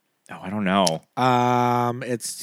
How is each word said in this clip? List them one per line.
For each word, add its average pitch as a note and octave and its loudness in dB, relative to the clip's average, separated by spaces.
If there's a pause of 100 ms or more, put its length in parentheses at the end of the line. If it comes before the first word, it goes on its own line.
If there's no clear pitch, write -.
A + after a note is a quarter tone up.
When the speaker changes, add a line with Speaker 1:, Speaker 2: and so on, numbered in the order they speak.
(320)
Speaker 1:
Oh, F2 -14
I F#2 -10
don't G#2 -4
know. F#2 2 (200)
Speaker 2:
Um, B2 2
it's A#2+ -6